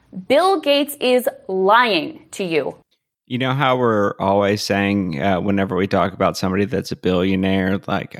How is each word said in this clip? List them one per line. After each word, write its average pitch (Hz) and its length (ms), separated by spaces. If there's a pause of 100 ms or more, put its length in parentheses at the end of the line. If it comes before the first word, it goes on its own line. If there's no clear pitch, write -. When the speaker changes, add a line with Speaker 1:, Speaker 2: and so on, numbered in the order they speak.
(280)
Speaker 1:
Bill 339 320
Gates 285 400
is 247 280 (200)
lying 190 840
to - 140
you. 160 320 (500)
Speaker 2:
You 123 120
know 131 160
how 131 240
we're 110 400
always 101 440
saying, 98 560
uh, 92 220
whenever 98 360
we 95 100
talk 92 260
about 90 240
somebody 95 300
that's - 260
a 90 40
billionaire, 95 920
like, - 320